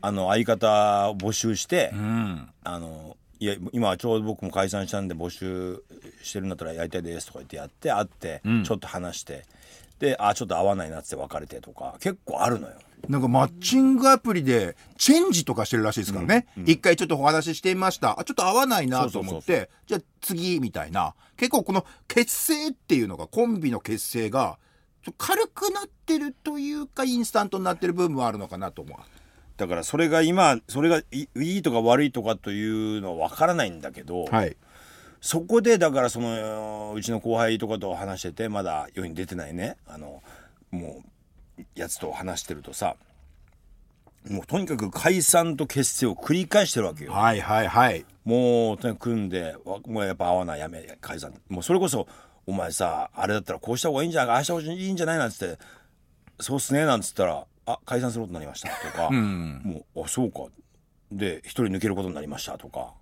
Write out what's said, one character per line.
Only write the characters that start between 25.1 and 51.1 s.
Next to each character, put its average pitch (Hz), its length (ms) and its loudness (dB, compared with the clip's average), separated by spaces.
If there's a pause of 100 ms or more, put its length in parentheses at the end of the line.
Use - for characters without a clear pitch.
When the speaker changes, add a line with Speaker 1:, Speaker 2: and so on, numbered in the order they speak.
Speaker 2:
ょ - 20 -16
っ - 60 -16
と - 80 -6
軽 415 220 2
く - 260 -4
な 403 80 -4
っ 392 60 -12 (180)
て 320 120 2
る 294 140 -4
と 294 280 -8
い 285 160 -4
う 294 120 -8
か、 - 160 -4
イ 254 140 0
ン 233 80 0
ス - 60 -8
タ 208 120 4
ン 202 60 -4
ト 196 80 -4
に 190 80 -2
な 180 80 2
っ 170 40 -4
て 185 100 -2
る 175 40 2
部 175 160 2
分 156 80 0
も 127 100 0
あ 117 60 2
る 107 60 -4
の 98 100 -8
か 92 100 -10
な 92 140 -6
と - 100 -14
思 71 140 -14
う。 - 20 -18 (600)
Speaker 1:
だ 98 100 -2
か 87 80 0
ら 85 80 -2
そ - 140 -2
れ 165 100 4
が 160 140 6
今、 165 380 6 (100)
そ 135 120 -2
れ 160 60 4
が 165 120 6 (120)
い-、 135 240 -4
い 165 220 0
い 190 40 -2
と 147 120 2
か 117 80 4
悪 123 240 6
い 131 80 0
と 117 100 -4
か 107 140 0
と 101 140 -8
い 107 460 -2
う 104 40 -4
の 90 180 -6
は 78 80 0
分 - 80 -6
か 160 120 4
ら 180 60 4
な 156 120 0
い 98 40 -2
ん 82 120 -14
だ 69 100 -10
け - 120 -18
ど、 87 220 -6
Speaker 2:
は 107 200 2
い。 78 100 -4 (640)
Speaker 1:
そ - 220 -2
こ 220 200 4
で 226 160 6
だ 170 140 4
か 135 100 2
ら 123 80 4
そ 117 120 -6
の、 107 760 -6
う 107 60 -4
ち 113 100 -4
の 113 80 0
後 117 160 0
輩 113 220 4
と 107 100 -4
か 107 120 -2
と 98 140 -4
話 95 280 -6
し - 20 -10
て 87 80 -6
て、 110 160 -6
ま 104 160 -2
だ 80 300 -4
世 92 120 -6
に 82 80 -10
出 90 120 -6
て 92 100 -10
な 85 140 -8
い 78 40 -10
ね、 90 220 -6 (120)
あ - 100 -18
の、 71 260 -16 (480)
も 78 340 -10
う、 - 560 -20 (140)
や 87 120 -8
つ - 120 -8
と 80 120 -8
話 92 300 -8
し - 20 -10
て - 120 -10
る 71 80 -16
と 69 100 -16
さ、 - 220 -2 (1300)
も 101 140 -4
う - 60 -12
と - 100 -2
に 196 80 -2
か 156 100 -4
く 104 140 -4
解 170 320 2
散 170 340 4
と 139 120 -4
結 135 260 0
成 - 140 2
を 104 80 0
繰 - 180 0
り 180 140 0
返 208 180 4
し - 80 -4
て 123 60 0
る 101 80 0
わ 80 80 -6
け 76 100 -14
よ。 67 60 -10
Speaker 2:
は 110 240 4
い 101 40 -2
は 107 240 2
い 98 40 0
は 120 240 6
い。 82 140 -4 (200)
Speaker 1:
も 117 480 4
う 98 40 -6
と - 100 -4
に 110 80 -2
か - 40 -18
く - 120 -18
組 110 120 0
ん 95 60 -4
で、 87 340 -4
わ-、 95 220 -8
も 110 140 -6
う 101 60 0
や 95 80 -2
っ - 20 -6
ぱ 87 140 0
合 87 60 4
わ 92 100 0
な 80 100 -6
い、 73 40 -8
や 76 80 -8
め、 82 320 -14
解 - 200 -12